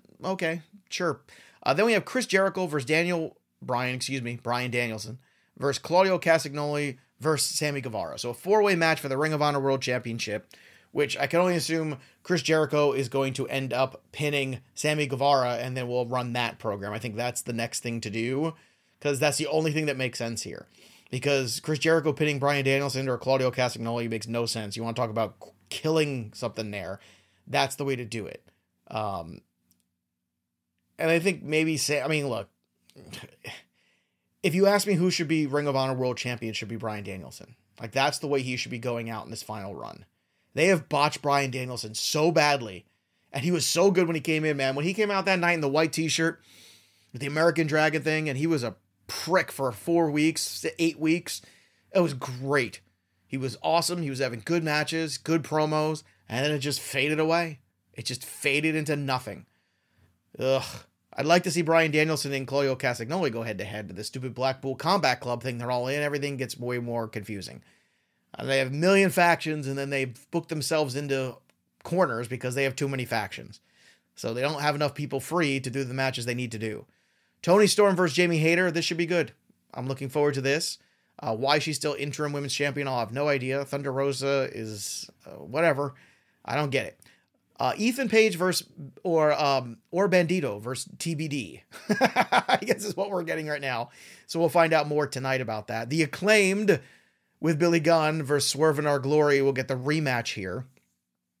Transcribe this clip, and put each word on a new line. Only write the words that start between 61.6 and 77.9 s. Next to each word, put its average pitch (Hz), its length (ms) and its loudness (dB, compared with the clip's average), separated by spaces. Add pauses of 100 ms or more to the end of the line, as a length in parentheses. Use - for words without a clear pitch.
Bryan 160 300 4
Danielson 151 420 2
and 131 140 -4
Claudio 135 280 0
Castagnoli 131 560 -2
go 113 120 -6
head-to-head, 104 440 -8
but 87 100 -12
the 107 80 -8
stupid 127 300 -8
Blackpool 131 420 -4
Combat 151 440 2
Club 120 220 -4
thing 123 160 -6
they're 120 120 -6
all 123 180 -2
in, 147 140 -2
everything 143 360 -4
gets 127 200 -6
way 123 200 -4
more 117 280 -4
confusing. 101 560 -10 (720)
Uh, - 100 -10
they 135 140 2
have 131 100 0
a - 20 -6
million 185 400 4
factions, 160 560 2
and 135 100 -4
then 139 140 -4
they 135 160 0 (240)
book - 180 -4
themselves 151 480 0
into 135 400 -2 (460)
corners 123 460 0
because 123 260 -4
they 139 100 2
have 135 120 0
too 139 120 -2
many 131 160 -2
factions. - 560 -6 (540)
So 113 180 -6
they 120 80 -4
don't 147 220 -2
have 147 120 2
enough 143 200 -2
people 135 260 -4
free 147 400 0
to 131 80 -6
do 131 160 -4
the 123 80 -8
matches 131 320 -2
they 120 100 -2
need 123 180 -6
to 110 60 -8
do. 110 280 -6 (560)
Toni 202 240 8
Storm 202 280 6